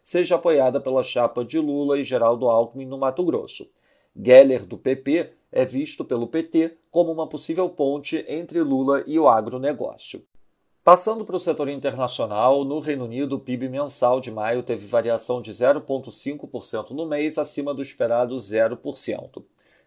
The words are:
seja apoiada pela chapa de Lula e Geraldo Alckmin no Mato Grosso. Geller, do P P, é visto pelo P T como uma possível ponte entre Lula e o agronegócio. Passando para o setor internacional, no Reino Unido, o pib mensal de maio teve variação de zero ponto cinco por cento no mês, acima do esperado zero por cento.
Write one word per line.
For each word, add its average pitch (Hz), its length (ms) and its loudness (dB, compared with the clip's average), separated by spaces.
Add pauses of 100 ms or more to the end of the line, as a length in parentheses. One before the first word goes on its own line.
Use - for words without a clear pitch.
seja 175 320 0
apoiada 135 460 2
pela 131 200 0
chapa 120 440 -2
de 156 140 -6
Lula 143 380 0
e 143 60 -4
Geraldo 120 460 2
Alckmin 117 380 0
no 131 100 -10
Mato 135 260 -2
Grosso. 135 460 -4 (440)
Geller, 123 520 10
do 95 120 -14
P 135 200 -2
P, 151 320 -2 (220)
é 127 120 2
visto 143 400 -6
pelo 120 240 -4
P 160 160 -4
T 165 340 -2 (140)
como 170 200 2
uma 160 160 -4
possível 175 420 -4
ponte 143 580 -4
entre 165 340 -4
Lula 139 440 0
e 147 140 -2
o 151 80 6
agronegócio. 117 1000 0 (580)
Passando 214 400 4
para 180 120 -8
o 175 40 -4
setor 156 300 -2
internacional, 127 960 0
no 143 140 -4
Reino 139 260 -6
Unido, 131 300 -6
o 127 40 -4
pib 127 300 -6
mensal 131 500 0
de 123 120 -10
maio 110 320 -4
teve 110 220 -6
variação 117 560 -2
de 107 120 -12
zero 135 260 2
ponto 135 320 -8
cinco - 360 -10
por - 180 -12
cento 110 280 -8
no 156 120 -8
mês, 151 320 -4
acima 143 360 -4
do 131 80 -8
esperado 123 560 -2
zero 110 380 0
por - 220 -10
cento. - 480 -8 (420)